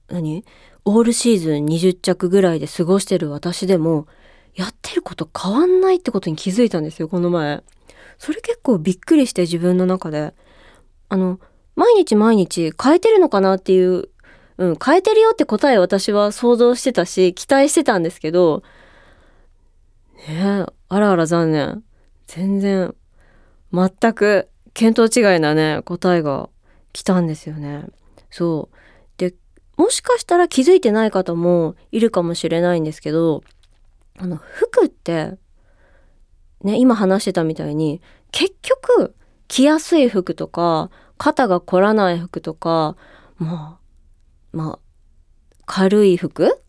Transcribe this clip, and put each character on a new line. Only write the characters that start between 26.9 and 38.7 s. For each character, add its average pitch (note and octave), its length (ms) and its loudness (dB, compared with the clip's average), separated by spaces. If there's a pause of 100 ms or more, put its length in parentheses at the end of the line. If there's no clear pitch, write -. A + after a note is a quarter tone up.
来 - 100 -16
た F3+ 160 0
ん E3+ 80 0
で D#3 80 -6
す - 120 -16
よ D#3 100 -12
ね。 D3 280 -12 (460)
そ E3 400 -4
う。 - 40 -20 (420)
で、 F3+ 180 -4 (400)
も G#4 160 2
し - 100 -4
か B4 160 0
し - 60 -8
た F4 160 0
ら F4 80 2
気 C4 160 0
づ E4+ 100 6
い F#4 80 6
て A3+ 100 2
な A3 140 2
い G#3 60 -2
方 F#3 240 -2
も E3+ 400 0 (160)
い A3+ 80 -2
る A3 100 4
か F3+ 140 -2
も E3+ 100 -4
し E3 160 -6
れ E3 100 -2
な F3 160 0
い E3 60 -2
ん - 20 -4
で D#3 80 -6
す - 80 -14
け D3+ 120 -8
ど、 D#3+ 320 0 (760)
あ F#3 60 -10
の、 F3 120 -8
服 A4+ 500 -2
っ - 20 -4
て、 E3+ 480 -6 (1300)
ね、 G#3 140 -2
今 B3 180 4
話 G3 260 0
し - 40 -8
て F#3 80 -4
た E3+ 100 -2
み D#3+ 100 -4
た D#3 160 -10
い D3 60 -8
に、 D#3 260 -4 (300)
結 F#4+ 320 -4
局、 B4 500 0 (340)